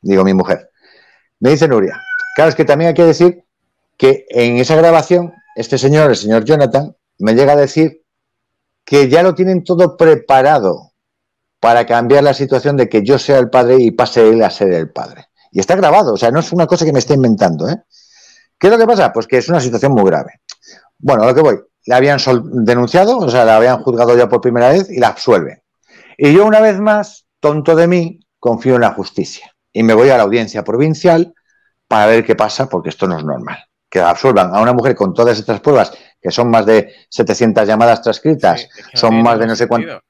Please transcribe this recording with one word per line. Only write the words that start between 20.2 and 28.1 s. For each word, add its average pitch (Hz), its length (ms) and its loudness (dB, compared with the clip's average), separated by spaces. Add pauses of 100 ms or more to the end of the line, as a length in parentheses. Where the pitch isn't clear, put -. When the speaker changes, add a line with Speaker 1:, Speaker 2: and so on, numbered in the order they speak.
Speaker 1:
Bueno, 123 260 0
a - 20 4
lo 127 80 2
que 143 60 2
voy, 135 180 2 (280)
la 123 100 0
habían 139 220 0
sol-, 123 260 -2 (200)
denunciado, 123 540 0
o 175 120 -4
sea, 120 140 2
la 110 120 4
habían 120 260 2
juzgado 120 340 0
ya 120 120 2
por 120 120 0
primera 120 300 0
vez 185 200 0
y 131 80 -10
la 120 100 2
absuelven. 92 540 -4 (560)
Y 147 160 2
yo, 196 100 6
una 214 160 4
vez 214 180 2
más, 208 480 -4 (140)
tonto 151 360 0
de 170 100 2
mí, 170 340 -2 (180)